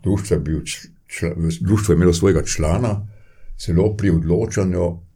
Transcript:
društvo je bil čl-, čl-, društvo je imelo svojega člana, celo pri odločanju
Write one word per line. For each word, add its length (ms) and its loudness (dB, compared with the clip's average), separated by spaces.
društvo 320 0
je 40 2
bil 220 -4
čl-, 280 -12
čl-, 540 -4
društvo 320 2
je 20 4
imelo 180 6
svojega 300 2
člana, 640 -2
celo 400 0
pri 120 0
odločanju 880 0